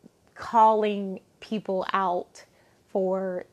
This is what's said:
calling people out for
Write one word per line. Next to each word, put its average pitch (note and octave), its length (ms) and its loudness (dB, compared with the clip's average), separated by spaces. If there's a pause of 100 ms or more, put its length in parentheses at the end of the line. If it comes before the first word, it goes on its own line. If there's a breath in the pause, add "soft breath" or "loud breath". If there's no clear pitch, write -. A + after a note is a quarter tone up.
(340)
calling G#3+ 840 2 (200)
people G3 540 -4
out F#3 500 -2 (460 soft breath)
for F#3+ 640 -2